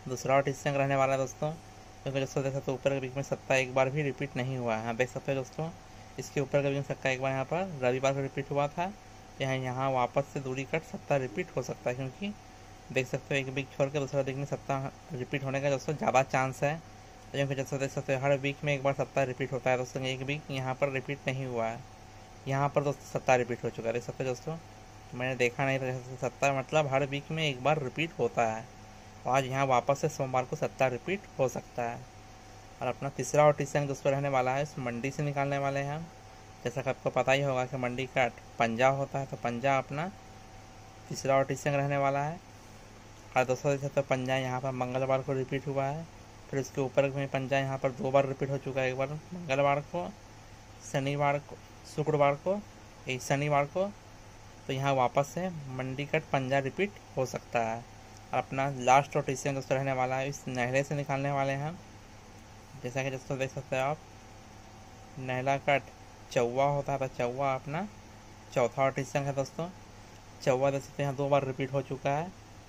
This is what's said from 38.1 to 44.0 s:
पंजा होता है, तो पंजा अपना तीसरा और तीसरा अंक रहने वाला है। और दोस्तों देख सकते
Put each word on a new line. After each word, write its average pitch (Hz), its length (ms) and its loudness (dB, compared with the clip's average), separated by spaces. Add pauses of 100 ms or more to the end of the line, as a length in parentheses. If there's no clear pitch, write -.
पंजा 117 300 4
होता 139 300 0
है, 139 60 -4
तो 131 120 -8
पंजा 120 400 2
अपना 139 300 -2 (1000)
तीसरा 135 280 2
और 135 80 6
तीसरा 139 280 -2
अंक 143 60 4
रहने 143 180 2
वाला 139 260 2
है। 160 160 -4 (1000)
और 127 80 6
दोस्तों 127 260 0
देख 139 100 0
सकते 143 200 -2